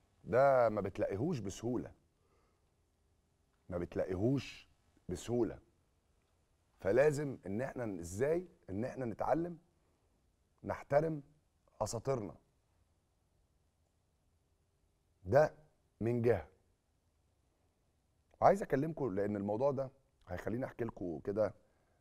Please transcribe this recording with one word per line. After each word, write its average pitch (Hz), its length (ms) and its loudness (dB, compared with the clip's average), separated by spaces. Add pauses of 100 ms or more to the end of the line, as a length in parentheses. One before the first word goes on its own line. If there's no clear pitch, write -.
(240)
ده 123 460 6
ما 104 120 0
بتلاقيهوش 104 580 -2
بسهوله، 101 520 -4 (1800)
ما 90 80 -4
بتلاقيهوش 92 920 -2 (400)
بسهوله. 95 500 -2 (1200)
فلازم 135 680 2
ان 98 160 -4
احنا 127 240 -6
ن-، 98 140 -6
ازاي 131 480 -2 (220)
ان 101 160 -4
احنا 127 200 -8
نتعلم 151 520 -2 (1080)
نحترم 147 600 0 (580)
اساطيرنا. 107 540 -4 (3000)
ده 127 280 4 (480)
من 117 200 0
جهه. 113 260 2 (1900)
وعايز 185 200 6
اكلمكم 147 540 0
لان 104 200 0
الموضوع 104 360 0
ده 131 200 -4 (360)
هيخليني 101 380 -4
احكي - 180 -8
لكم 90 360 -6
كده 101 340 -2 (480)